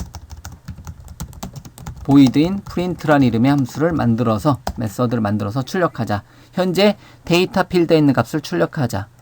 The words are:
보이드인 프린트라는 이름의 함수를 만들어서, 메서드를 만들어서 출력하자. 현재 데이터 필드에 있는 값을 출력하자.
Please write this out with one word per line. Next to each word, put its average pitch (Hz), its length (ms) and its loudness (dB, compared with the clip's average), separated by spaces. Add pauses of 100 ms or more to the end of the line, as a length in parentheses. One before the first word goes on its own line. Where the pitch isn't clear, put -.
(2000)
보이드인 143 580 4
프린트라는 160 680 0
이름의 117 240 2
함수를 143 420 0
만들어서, 120 680 0 (160)
메서드를 117 440 -2
만들어서 104 420 -2
출력하자. 131 640 -4 (280)
현재 190 440 2 (280)
데이터 180 380 2
필드에 170 360 2
있는 143 160 4
값을 151 260 -2
출력하자. 151 680 -4 (140)